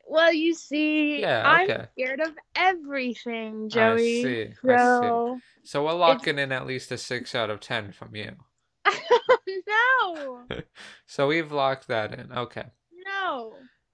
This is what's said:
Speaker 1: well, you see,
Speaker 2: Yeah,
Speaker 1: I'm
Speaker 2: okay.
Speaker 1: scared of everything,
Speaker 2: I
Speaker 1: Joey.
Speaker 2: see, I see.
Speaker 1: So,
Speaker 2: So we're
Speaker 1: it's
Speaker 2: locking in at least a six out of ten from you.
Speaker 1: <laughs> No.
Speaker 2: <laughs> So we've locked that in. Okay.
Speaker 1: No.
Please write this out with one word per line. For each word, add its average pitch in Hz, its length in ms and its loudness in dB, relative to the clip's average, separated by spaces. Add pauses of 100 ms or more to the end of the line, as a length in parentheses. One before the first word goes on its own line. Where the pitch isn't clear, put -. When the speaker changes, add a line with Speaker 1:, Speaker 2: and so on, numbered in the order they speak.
Speaker 1:
well, 330 280 4
you 330 200 2
see, 302 680 0
Speaker 2:
Yeah, 135 240 2
Speaker 1:
I'm 339 240 6
Speaker 2:
okay. 117 240 -4
Speaker 1:
scared 262 260 -6
of 311 160 -4 (200)
everything, 247 1120 -2
Speaker 2:
I - 40 -8
Speaker 1:
Joey. 233 540 2
Speaker 2:
see, 240 200 -2
I - 40 -6
see. 110 60 -16 (140)
Speaker 1:
So, 247 720 2 (240)
Speaker 2:
So 143 220 -2
we're 160 60 0
Speaker 1:
it's 175 80 -2
Speaker 2:
locking 165 400 4
in 135 120 -2
at 131 160 -4
least 127 240 -8
a 120 60 -6
six 120 380 -8
out 110 140 -2
of 104 120 -6
ten 107 320 -8
from - 220 -18
you. 107 160 -12 (540)
Speaker 1:
<laughs> 392 80 4 (1120)
No. 285 460 -8
Speaker 2:
<laughs> - 120 -8 (440)
So 139 220 -2
we've 156 240 -2
locked 135 360 -2
that 110 260 -4
in. 123 180 -16
Okay. 123 340 -8 (400)
Speaker 1:
No. 339 480 -6 (400)